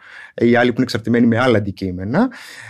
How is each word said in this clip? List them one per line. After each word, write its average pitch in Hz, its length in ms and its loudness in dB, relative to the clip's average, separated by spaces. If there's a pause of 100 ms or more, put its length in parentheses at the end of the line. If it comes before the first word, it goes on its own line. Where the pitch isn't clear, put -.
(360)
οι 120 200 2
άλλοι 123 140 4
που 117 60 -4
είναι 131 80 0
εξαρτημένοι 120 440 0
με 113 120 2
άλλα 127 180 2
αντικείμενα, 101 720 -4 (400)